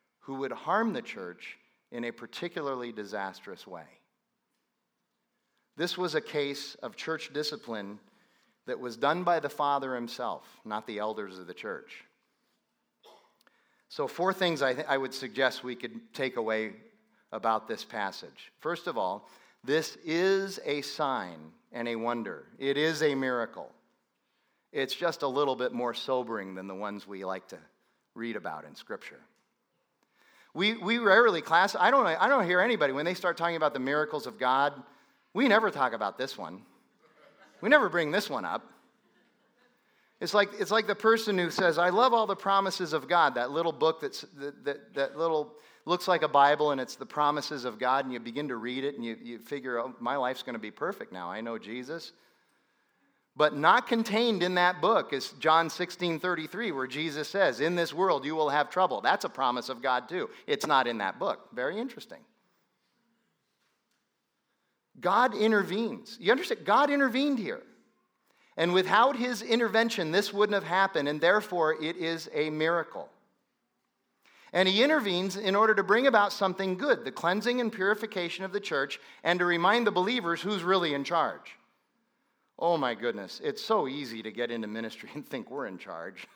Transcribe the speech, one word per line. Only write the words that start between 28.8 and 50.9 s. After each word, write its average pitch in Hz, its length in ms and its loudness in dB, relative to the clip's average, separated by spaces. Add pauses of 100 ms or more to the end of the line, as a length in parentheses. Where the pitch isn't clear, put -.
We, 208 200 2
we 220 240 0
rarely 208 440 6
class-, 175 360 4
I 185 120 6
don't, 262 160 6
I 170 220 2
don't 254 180 4
hear 180 140 4
anybody, 185 320 4
when 139 120 -2
they 180 100 0
start 175 220 -2
talking 170 200 0
about 156 180 2
the 135 60 -4
miracles 151 460 -2
of 110 120 -12
God, 135 340 4 (640)
we 254 140 2
never 214 220 6
talk 135 220 0
about 104 240 -4
this 131 220 -6
one. 92 240 -12 (1000)
We 196 100 0
never 269 180 6
bring 160 220 0
this 196 180 0
one 120 160 -4
up. 87 260 -4 (1500)
It's 175 140 -4
like, 202 240 6
it's 175 120 -2
like 220 160 4
the 214 80 0
person 220 440 2
who 175 120 2
says, 165 280 2
"I 175 100 4
love 233 240 4
all 226 140 4
the 196 100 -2
promises 190 560 0
of 135 160 -2
God," 160 280 4
that 123 160 -2
little 165 200 0
book 156 300 2
that's, 135 180 -8 (180)
that, 139 260 -10
that, - 300 -8
that 139 220 -2
little, 156 380 -2 (320)
looks 175 200 0
like 170 160 4
a 156 60 2
Bible, 147 440 6
and 135 80 -2
it's 123 140 -8
the 131 120 -12
promises 147 580 0
of 113 140 -6
God, 131 260 2
and 127 80 -6
you 120 80 -6
begin 120 280 -6
to 127 80 -4
read 127 280 -6
it, 143 120 -4
and 117 80 -8
you, 113 180 -6
you 117 160 -12
figure, 127 400 -6
"Oh, 123 200 -4
my 120 180 -2
life's 127 260 -2
gonna 117 160 -8
be 107 120 -10
perfect 185 400 -8